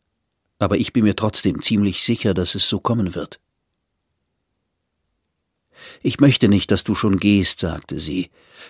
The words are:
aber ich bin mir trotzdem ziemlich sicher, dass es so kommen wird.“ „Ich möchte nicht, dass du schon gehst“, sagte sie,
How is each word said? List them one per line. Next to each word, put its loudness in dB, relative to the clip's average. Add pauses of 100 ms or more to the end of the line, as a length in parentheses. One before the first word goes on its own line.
(600)
aber 0
ich -4
bin 2
mir 2
trotzdem -2
ziemlich 0
sicher, 0
dass -2
es 0
so 0
kommen -2
wird.“ -12 (2500)
„Ich -2
möchte 6
nicht, 2
dass 2
du -2
schon 0
gehst“, 2
sagte -6
sie, -6 (380)